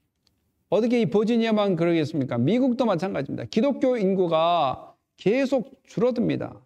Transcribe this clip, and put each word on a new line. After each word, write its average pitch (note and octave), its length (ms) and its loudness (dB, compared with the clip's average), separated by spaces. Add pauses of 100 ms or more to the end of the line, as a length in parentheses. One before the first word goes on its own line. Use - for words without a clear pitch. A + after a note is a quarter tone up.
(680)
어떻게 A#3 320 2
이 A3 80 2
버지니아만 G#3+ 680 2
그러겠습니까? D#3 640 0
미국도 A#3+ 460 2
마찬가지입니다. D#3+ 640 -4
기독교 B3+ 480 0
인구가 E3+ 960 0 (220)
계속 B3 680 0
줄어듭니다. F3 800 -2